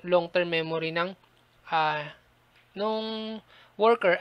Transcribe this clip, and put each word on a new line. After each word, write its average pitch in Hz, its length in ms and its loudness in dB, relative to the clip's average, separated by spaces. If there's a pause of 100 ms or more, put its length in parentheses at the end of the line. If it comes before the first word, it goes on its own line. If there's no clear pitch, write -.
long-term 175 400 2
memory 160 480 -2
ng, 175 160 -2 (640)
ah, 151 400 0 (560)
nung 220 720 -6 (320)
worker 220 460 4